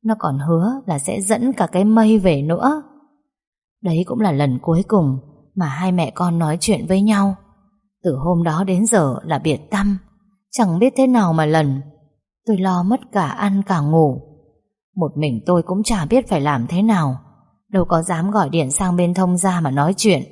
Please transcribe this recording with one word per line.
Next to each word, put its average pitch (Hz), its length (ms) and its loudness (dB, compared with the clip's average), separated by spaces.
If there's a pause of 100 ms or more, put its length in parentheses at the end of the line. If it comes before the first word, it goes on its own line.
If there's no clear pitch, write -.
Nó 220 160 0
còn 139 200 -4
hứa 170 460 0
là 160 140 -4
sẽ - 220 -6
dẫn 233 320 0
cả 180 140 0
cái 185 160 0
mây 220 360 4
về 170 220 2
nữa. 269 420 0 (1000)
Đấy 170 240 0
cũng 240 120 -4
là 202 120 2
lần 139 300 0
cuối 165 260 0
cùng 147 300 2 (380)
mà 180 100 -2
hai 160 260 -4
mẹ 175 200 0
con 175 280 -2
nói 160 200 0
chuyện 190 280 -2
với 190 140 2
nhau. 202 340 2 (680)
Từ 160 120 0
hôm 170 280 0
đó 165 200 -2
đến 190 220 0
giờ 156 380 2
là 160 160 -2
biệt 156 180 -2 (140)
tăm, 202 260 -2 (540)
chẳng 180 280 0
biết 262 180 2
thế 262 100 4
nào 214 260 2
mà 160 120 2
lần. 151 360 0 (640)
Tôi 214 120 0
lo 180 260 0
mất 226 160 0 (120)
cả 180 160 0
ăn 196 380 -2
cả 180 140 0
ngủ. 147 420 2 (760)
Một 165 220 -4
mình 143 280 -2
tôi 175 180 2
cũng 190 200 -4
chả 185 220 -2
biết 233 220 0
phải 165 140 0
làm 139 260 -2
thế 175 140 -2
nào, 170 340 0 (540)
đâu 185 160 0
có 165 160 0
dám 175 300 -4
gọi 190 180 0
điện 147 220 -2
sang 180 240 -2
bên 175 180 0
thông 180 240 0
gia 180 240 -2
mà 143 100 -2
nói 143 260 0
chuyện. 185 340 0